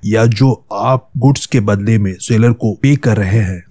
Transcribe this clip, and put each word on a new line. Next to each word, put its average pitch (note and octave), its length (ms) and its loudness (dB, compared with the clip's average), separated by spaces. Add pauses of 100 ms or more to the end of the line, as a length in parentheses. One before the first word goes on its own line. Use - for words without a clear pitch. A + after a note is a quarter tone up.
या A2 200 0
जो A#2+ 480 0
आप A#2+ 440 -2
गुड्स C3 280 0
के C3 140 -2
बदले G#2 380 0
में G2 220 -2
सेलर A#2 320 2
को A2+ 220 -2
पे C#3 220 2
कर A#2+ 220 0
रहे G2+ 220 0
हैं, F#2 320 -4